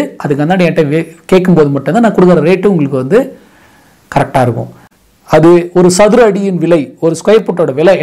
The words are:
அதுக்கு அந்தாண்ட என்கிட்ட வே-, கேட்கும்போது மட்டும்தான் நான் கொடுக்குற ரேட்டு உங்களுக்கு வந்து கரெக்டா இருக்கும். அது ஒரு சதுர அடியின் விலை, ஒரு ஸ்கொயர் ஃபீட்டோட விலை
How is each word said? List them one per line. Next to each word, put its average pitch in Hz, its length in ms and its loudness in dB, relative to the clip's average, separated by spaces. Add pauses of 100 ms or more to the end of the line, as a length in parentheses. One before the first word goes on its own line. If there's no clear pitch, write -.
(160)
அதுக்கு 147 280 -4
அந்தாண்ட 180 220 0
என்கிட்ட 160 240 0
வே-, 165 180 -4 (180)
கேட்கும்போது 175 440 2
மட்டும்தான் 139 360 -2
நான் 202 100 -2
கொடுக்குற 180 300 2
ரேட்டு 190 260 0
உங்களுக்கு 139 300 -2
வந்து 147 160 0 (920)
கரெக்டா 135 360 -2
இருக்கும். 117 240 -6 (580)
அது 160 220 4 (240)
ஒரு 180 160 4
சதுர 208 340 2
அடியின் 196 380 -2
விலை, 165 180 0 (200)
ஒரு 165 200 -2
ஸ்கொயர் 214 260 0
ஃபீட்டோட 170 280 -4
விலை 160 280 2